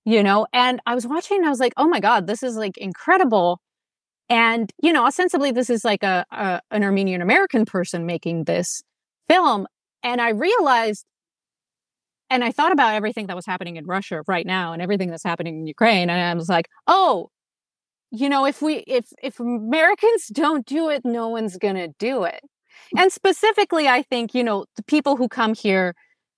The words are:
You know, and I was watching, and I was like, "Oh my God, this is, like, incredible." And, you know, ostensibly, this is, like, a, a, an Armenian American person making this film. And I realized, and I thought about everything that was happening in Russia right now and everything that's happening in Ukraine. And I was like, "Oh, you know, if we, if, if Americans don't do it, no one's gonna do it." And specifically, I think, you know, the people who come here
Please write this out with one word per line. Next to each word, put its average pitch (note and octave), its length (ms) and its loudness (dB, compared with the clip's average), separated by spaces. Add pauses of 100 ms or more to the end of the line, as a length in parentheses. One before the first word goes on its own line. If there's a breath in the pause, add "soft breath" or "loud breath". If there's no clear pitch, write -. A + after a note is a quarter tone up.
You G#3+ 180 4
know, G3+ 300 2
and B3+ 340 0
I A#3+ 80 -2
was A#3+ 100 -4
watching, E4 320 -2
and F4+ 80 2
I D#4 60 2
was B3+ 80 -2
like, - 180 0
"Oh D4 100 4
my E4 120 2
God, G3+ 260 2
this G#3 160 -4
is, B3 140 -6
like, G#3+ 240 -6
incredible." G3+ 800 2 (640)
And, A3+ 540 2
you E4 100 4
know, C4 140 2
ostensibly, C#4+ 460 0
this A#3 180 -2
is, A#3 160 -2
like, G#3 160 0
a, F#3 300 0
a, F#3+ 280 -4 (120)
an G#3+ 120 0
Armenian G3 380 0
American B3 440 2
person F3 420 -4
making E3+ 380 -4
this F3 360 -2 (480)
film. C#4 380 2 (340)
And B3 180 -4
I A#3 100 0
realized, A#3+ 760 0 (1300)
and B3+ 120 0
I A#3+ 80 -2
thought D4+ 200 2
about B3+ 240 2
everything G#3+ 320 -4
that F#3 80 -8
was F3+ 100 -12
happening F3+ 300 -8
in D#3 100 -14
Russia F3+ 420 -6
right F3 200 -2
now F3+ 260 -4
and E3 80 -8
everything F3+ 300 -2
that's E3 120 -14
happening E3+ 360 -6
in D#3+ 80 -8
Ukraine. F#3 420 2
And F3 100 0
I F3 140 0
was E3 160 -4
like, E3+ 200 2 (180 soft breath)
"Oh, D#4+ 420 4 (800)
you C4 200 -2
know, C4+ 160 2
if C#4 160 -2
we, D4+ 160 0 (100)
if, B3 200 -2 (140)
if - 200 -10
Americans D#4+ 880 2
don't D4 380 -2
do D#4 240 -2
it, C#4+ 140 -2
no A#3 240 -2
one's A3 300 -6
gonna F#3 320 -2 (100)
do A#3+ 240 -2
it." - 180 -6 (560 soft breath)
And F#4 140 4
specifically, F#4+ 800 2
I B3 120 4
think, A#3+ 320 -4
you B3+ 120 0
know, G#3 200 -2 (120)
the A3 60 -12
people C#4+ 340 2
who B3 100 0
come A3 260 0
here F#3+ 400 0 (440)